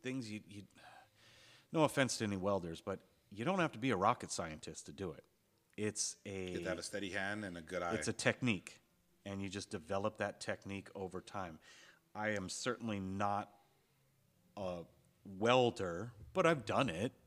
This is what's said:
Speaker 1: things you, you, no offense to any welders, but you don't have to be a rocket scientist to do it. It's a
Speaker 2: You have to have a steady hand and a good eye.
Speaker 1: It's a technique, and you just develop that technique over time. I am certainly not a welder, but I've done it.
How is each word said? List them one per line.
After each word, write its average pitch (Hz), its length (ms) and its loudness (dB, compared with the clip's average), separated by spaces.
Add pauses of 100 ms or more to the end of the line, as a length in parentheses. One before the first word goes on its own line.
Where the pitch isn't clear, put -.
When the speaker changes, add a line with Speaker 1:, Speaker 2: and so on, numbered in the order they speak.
Speaker 1:
things 127 280 -4
you, 107 180 -6
you, 101 140 -14 (1080)
no 160 140 6
offense 131 320 2
to 117 60 0
any 101 140 2
welders, 90 440 0
but 95 180 -6 (320)
you 104 140 -6
don't 185 140 2
have 160 120 2
to 110 80 -12
be 127 120 2
a 104 40 4
rocket 98 360 4
scientist 80 560 -8
to 80 40 -12
do 92 200 -6
it. 69 120 -14 (540)
It's - 480 -2
a 104 40 -6 (180)
Speaker 2:
You 90 80 -4
have 87 80 -2
to 92 60 -2
have 87 100 -2
a 85 40 -8
steady 101 260 -4
hand 101 360 -2
and 87 120 -6
a 82 40 -8
good 87 220 -2
eye. 85 100 0
Speaker 1:
It's 78 140 -2
a - 60 0
technique, - 680 0 (440)
and 98 160 -6
you 98 60 -4
just 98 220 -8
develop 98 480 -2
that 101 240 -2
technique 98 540 -6
over 92 260 -6
time. 90 380 -8 (560)
I 107 140 0
am 98 200 0
certainly 113 500 -2
not 101 500 0 (1080)
a 90 220 -4 (440)
welder, 110 880 4 (220)
but 180 140 4
I've 156 180 4
done 117 240 4
it. 117 240 0 (120)